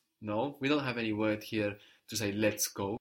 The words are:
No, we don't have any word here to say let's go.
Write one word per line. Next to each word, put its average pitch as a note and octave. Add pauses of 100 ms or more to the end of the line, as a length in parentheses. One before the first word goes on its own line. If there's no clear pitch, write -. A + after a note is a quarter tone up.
(200)
No, A2+
we C3+
don't C#3+
have A#2+
any A2+
word G#2+
here G#2 (320)
to A2+
say G#2
let's G#2
go. G#2